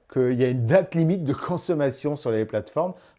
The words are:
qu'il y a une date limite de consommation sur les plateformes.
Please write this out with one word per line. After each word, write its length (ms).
qu'il 220
y 100
a 60
une 160
date 300
limite 280
de 100
consommation 840
sur 160
les 140
plateformes. 480